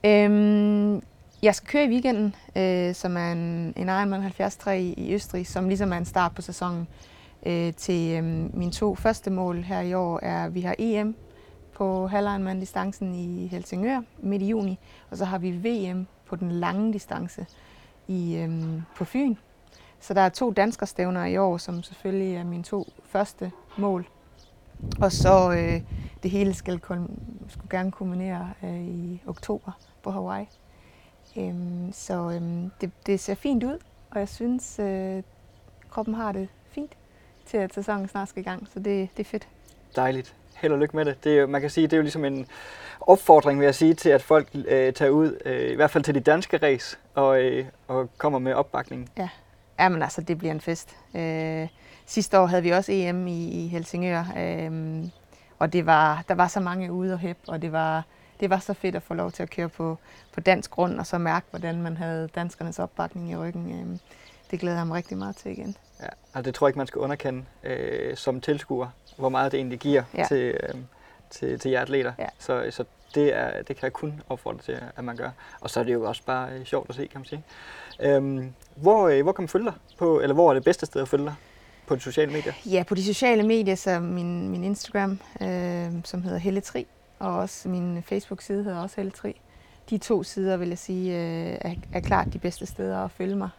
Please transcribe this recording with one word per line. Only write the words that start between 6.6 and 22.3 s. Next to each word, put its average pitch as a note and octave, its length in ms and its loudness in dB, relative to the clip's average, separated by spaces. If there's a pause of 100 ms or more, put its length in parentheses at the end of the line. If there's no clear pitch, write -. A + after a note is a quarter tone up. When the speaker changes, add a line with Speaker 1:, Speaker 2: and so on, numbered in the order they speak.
Speaker 1:
Øh, E3+ 280 0
til, E3 440 0
øhm, E3 360 -2
mine F3 180 -4
to G#3 240 0
første A3 340 0
mål F3+ 340 -2
her F#3 180 -4
i F3+ 120 -2
år F3 300 -2
er, E3+ 260 -2
vi F3+ 120 -6
har F3+ 180 -2
E G#3+ 240 0
M A3 120 -4 (580)
på F#3+ 340 -2
halv G3+ 200 0
Ironman-distancen F#3+ 880 -4
i F3+ 320 -6
Helsingør F#3 540 -4 (180)
midt G3 220 -2
i G3 60 -2
juni, G3+ 320 -2 (300)
og E3+ 80 -12
så F#3+ 80 -2
har F#3 120 -4
vi F3+ 140 -2
V F#3 440 -2
M F#3 120 -4 (180)
på - 100 -8
den F3 160 -4
lange F3+ 420 0
distance - 520 -8 (640)
i, E3+ 300 -4
øhm, E3 460 -4 (120)
på F3 100 -4
Fyn. C4 300 0 (640)
Så - 140 -8
der F#3+ 80 6
er F#3 80 6
to A#3+ 220 0
danskerstævner F#3 720 0
i F3+ 120 0
år, F#3 200 2
som F3 260 -8
selvfølgelig F#3+ 520 -4